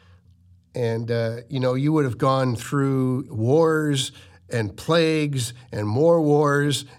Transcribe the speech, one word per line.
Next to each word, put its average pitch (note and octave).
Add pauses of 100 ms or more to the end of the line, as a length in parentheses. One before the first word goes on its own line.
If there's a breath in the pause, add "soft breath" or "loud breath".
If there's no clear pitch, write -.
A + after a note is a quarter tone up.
(720 soft breath)
And, A2+
uh, A#2 (120)
you C#3
know, B2+
you C#3
would D#3
have A#2
gone C3+
through C3
wars D3 (360 loud breath)
and G#2+
plagues D#3 (180 loud breath)
and G#2
more D#3+
wars D3 (140 loud breath)